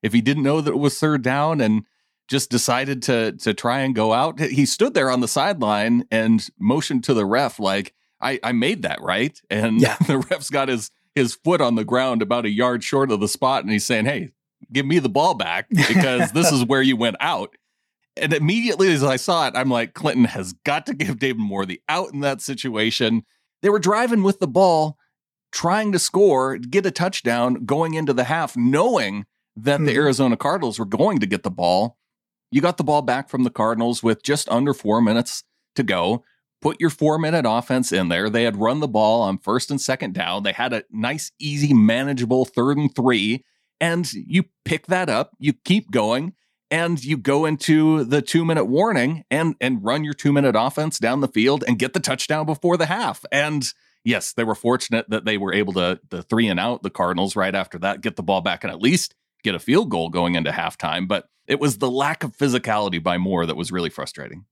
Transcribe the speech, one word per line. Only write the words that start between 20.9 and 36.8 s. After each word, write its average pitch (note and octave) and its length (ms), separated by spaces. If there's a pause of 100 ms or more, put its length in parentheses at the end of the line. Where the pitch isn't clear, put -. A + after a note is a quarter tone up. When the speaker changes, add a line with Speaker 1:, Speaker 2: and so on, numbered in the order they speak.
Speaker 1:
give - 260
David B2+ 220
Moore G2 240
the F#2 240
out E3+ 240
in C#3+ 60
that C#3 220
situation." A2+ 840 (360)
They G3 80
were G#3 100
driving G#3+ 440
with F#3+ 160
the F3+ 80
ball, D#3 500 (540)
trying G#3 400
to F3+ 80
score, C3+ 580
get B2+ 280
a F#3 60
touchdown B2 720
going D#3 300
into D3+ 180
the A#2+ 100
half, D3+ 320
knowing B2 680 (320)
that C#3+ 220
the D3+ 80
Speaker 2:
Mm-hmm. C3 100
Speaker 1:
Arizona C3+ 400
Cardinals D3 420
were A2 60
going C3 340
to G#2 60
get F#2+ 180
the G2+ 80
ball. F#2 460 (540)
You C#3 100
got F3 160
the D#3 80
ball D3 160
back B2+ 260
from B2+ 160
the B2 60
Cardinals A2+ 520
with A2+ 220
just C#3+ 240
under C3+ 260
four A2 280
minutes A#2 420 (320)
to C#3 80
go. F#2 400 (380)
Put D#3+ 200